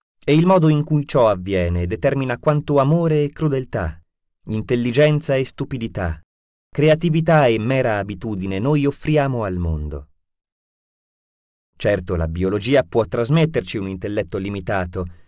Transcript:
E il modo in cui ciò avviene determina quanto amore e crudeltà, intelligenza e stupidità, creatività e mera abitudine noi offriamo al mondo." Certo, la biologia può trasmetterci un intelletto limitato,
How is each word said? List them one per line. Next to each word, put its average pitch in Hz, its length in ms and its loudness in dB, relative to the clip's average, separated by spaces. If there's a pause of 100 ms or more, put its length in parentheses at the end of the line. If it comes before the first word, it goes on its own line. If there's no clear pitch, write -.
(220)
E 143 120 2
il 165 100 6
modo 185 240 4
in 147 160 2
cui 147 220 0
ciò 123 220 4
avviene 92 580 0
determina 127 520 -2
quanto 147 400 0
amore 151 460 2
e 143 60 -2
crudeltà, 123 680 -4 (500)
intelligenza 123 840 0
e 135 120 0
stupidità, 104 720 -6 (480)
creatività 160 800 4
e 113 120 2
mera 123 400 0
abitudine 98 600 -6
noi 139 260 0
offriamo 139 600 0
al 92 120 -4
mondo." 76 520 -4 (1700)
Certo, 98 420 -2
la 82 120 -2
biologia 95 540 0
può 113 240 -2
trasmetterci 123 720 0
un 98 100 -6
intelletto 101 500 -6
limitato, 95 680 -4 (220)